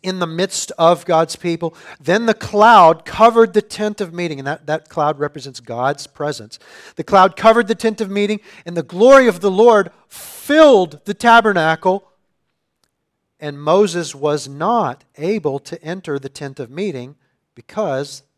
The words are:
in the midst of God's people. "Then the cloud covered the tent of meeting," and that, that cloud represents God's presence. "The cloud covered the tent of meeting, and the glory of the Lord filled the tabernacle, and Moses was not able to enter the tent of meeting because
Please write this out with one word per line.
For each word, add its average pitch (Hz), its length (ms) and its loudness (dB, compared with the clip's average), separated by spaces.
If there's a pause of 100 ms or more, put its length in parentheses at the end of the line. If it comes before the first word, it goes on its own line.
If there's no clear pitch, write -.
in 185 160 -8
the 175 60 -4
midst 170 520 -8
of 170 260 2
God's 165 300 -2
people. 165 400 -8 (240)
"Then 185 280 -2
the 220 60 0
cloud 208 720 4
covered 226 500 2
the 208 60 2
tent 208 400 -8
of 170 140 -10
meeting," 170 240 -8
and 135 80 -10
that, 151 200 -10
that 156 220 -6
cloud 151 300 -4
represents 139 400 -10
God's 123 480 -6
presence. 143 540 -12 (340)
"The - 80 -12
cloud 196 320 4
covered 226 320 4
the 214 80 -4
tent 220 260 -6
of 202 80 -6
meeting, 202 300 -4 (260)
and 175 120 -12
the 160 80 -6
glory 247 420 4
of 175 140 -2
the 196 100 -2
Lord 208 400 2 (160)
filled 262 1000 0
the 202 80 -8
tabernacle, 196 920 0 (1300)
and 147 200 -12
Moses 170 540 0
was 147 320 -4
not 156 560 -4 (140)
able 156 420 -6
to - 240 -16
enter 160 340 -10
the 139 120 -12
tent 139 320 -16
of 120 100 -14
meeting 143 460 -10 (400)
because 143 680 -8 (160)